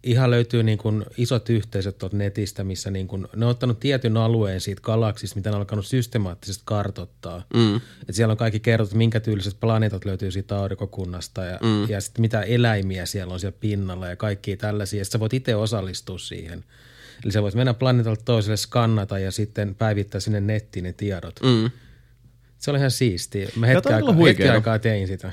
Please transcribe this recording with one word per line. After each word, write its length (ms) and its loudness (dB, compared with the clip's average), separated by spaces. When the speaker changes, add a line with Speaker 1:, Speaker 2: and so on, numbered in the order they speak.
Speaker 1:
ihan 280 4
löytyy 320 4
niin 140 4
kun 280 -2
isot 320 0
yhteisöt 480 0
tuolta 200 -4
netistä, 460 -2
missä 280 -6
niin 160 -4
kun 280 -8
ne 100 2
on 60 4
ottanut 280 0
tietyn 380 2
alueen 440 2
siitä 200 -6
galaksista, 540 -2
mitä 140 -4
ne 60 0
on 60 0
alkanut 240 -4
systemaattisesti 800 -4
kartoittaa. 800 -6
Speaker 2:
Mm. 220 4
Speaker 1:
Et 60 -6
siellä 160 4
on 60 2
kaikki 220 0
kerrottu, 360 2
minkä 240 4
tyyliset 400 -4
planeetat 460 0
löytyy 260 -4
siitä 280 -4
aurinkokunnasta 880 -6
ja, 160 -8
Speaker 2:
Mm. 280 2
Speaker 1:
ja 120 -2
sit 180 -8
mitä 220 2
eläimiä 640 2
siellä 280 -6
on 60 -6
siellä 200 -8
pinnalla 480 -4
ja 80 -8
kaikkia 420 -4
tällaisia. 420 -4
Ja 60 -4
sit 60 -8
sä 80 0
voit 140 0
itse 220 0
osallistua 600 -4
siihen. 460 -12
Eli 80 -2
sä 100 2
voit 140 -2
mennä 180 2
planeetalta 520 2
toiselle, 320 2
skannata 600 0
ja 120 -4
sitten 440 -4
päivittää 460 0
sinne 180 0
nettiin 440 -2
ne 100 -6
tiedot. 500 -6
Speaker 2:
Mm. 280 4
Speaker 1:
Se 140 -4
oli 80 0
ihan 120 2
siistiä. 640 -2
Mä 100 0
Speaker 2:
Tää 100 8
Speaker 1:
hetken 20 6
Speaker 2:
on 60 2
kyllä 120 4
Speaker 1:
aikaa, 120 2
hetken 100 6
Speaker 2:
huikeeta. 360 6
Speaker 1:
aikaa 260 2
tein 280 0
sitä. 260 -6